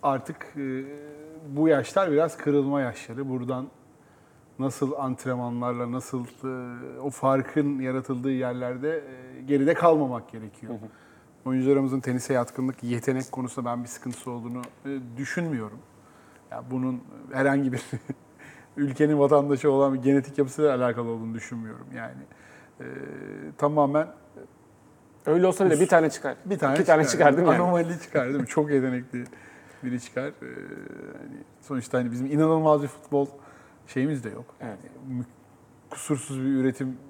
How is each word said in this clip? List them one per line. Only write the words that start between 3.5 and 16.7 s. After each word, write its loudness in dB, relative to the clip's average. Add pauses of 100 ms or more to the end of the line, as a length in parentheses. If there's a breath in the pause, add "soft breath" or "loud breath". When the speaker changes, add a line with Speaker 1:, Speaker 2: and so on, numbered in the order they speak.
Speaker 1:
nasıl -2
antrenmanlarla, -4
nasıl, -6
e, -12
o -4
farkın 2
yaratıldığı -2
yerlerde, -2
e, -12
geride 4
kalmamak 4
gerekiyor. -12
Speaker 2:
Hı -8
hı. -14 (600 soft breath)
Speaker 1:
Oyuncularımızın 4
tenise -2
yatkınlık, -2
yetenek -2
konusunda -6
ben -4
bir -10
sıkıntısı -10
olduğunu, -8 (220)
e, -6 (180)
düşünmüyorum. -6 (720 soft breath)
Ya -10